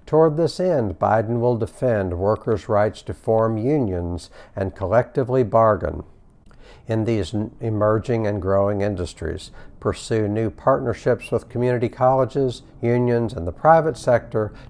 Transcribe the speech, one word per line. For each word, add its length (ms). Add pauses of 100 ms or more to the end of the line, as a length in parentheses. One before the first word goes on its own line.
Toward 300
this 220
end, 400
Biden 400
will 180
defend 640
workers' 500
rights 340
to 120
form 440
unions 720 (280)
and 180
collectively 720
bargain 580 (840)
in 160
these 300
n-, 160 (100)
emerging 680
and 140
growing 400
industries, 680 (300)
pursue 480
new 220
partnerships 840
with 160
community 400
colleges, 760 (180)
unions, 520
and 120
the 80
private 440
sector 560 (180)